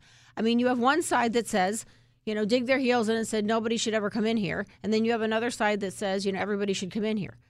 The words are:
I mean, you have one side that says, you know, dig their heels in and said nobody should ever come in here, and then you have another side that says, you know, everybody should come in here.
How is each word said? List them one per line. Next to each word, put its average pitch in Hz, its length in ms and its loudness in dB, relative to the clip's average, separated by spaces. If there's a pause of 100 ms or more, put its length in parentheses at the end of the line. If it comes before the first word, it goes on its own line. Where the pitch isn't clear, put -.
(380)
I - 20 -4
mean, 233 180 2
you 247 100 4
have 254 100 2
one 277 240 4
side 240 320 2
that 233 140 0
says, 208 360 0 (400)
you 214 100 -4
know, 214 120 0
dig 247 180 2
their 262 140 2
heels 240 320 2
in 226 60 2
and 226 120 -2
said 214 160 -2
nobody 226 320 0
should 220 160 -2
ever 208 160 0
come 208 160 -2
in 226 140 2
here, 190 260 -2 (180)
and 196 80 -4
then 220 140 2
you 226 80 2
have 226 80 0
another 220 300 0
side 208 300 0
that 190 120 -4
says, 196 320 -4
you 196 80 -2
know, 190 80 -4
everybody 202 320 -2
should 190 180 -6
come 214 140 -4
in 220 140 -2
here. 156 180 -8 (140)